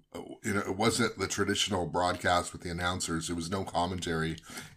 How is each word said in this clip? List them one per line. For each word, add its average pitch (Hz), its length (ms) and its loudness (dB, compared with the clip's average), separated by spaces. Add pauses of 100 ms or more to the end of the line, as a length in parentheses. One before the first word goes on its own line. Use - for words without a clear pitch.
(140)
you - 400 -6
know, 101 60 2
it 95 180 -2
wasn't 113 400 4
the 95 100 0
traditional 98 600 2
broadcast 90 640 2
with 78 80 -12
the 90 80 -6
announcers. 87 560 -2
There 85 100 -4
was 85 140 -4
no 95 140 0
commentary, 85 760 0 (400)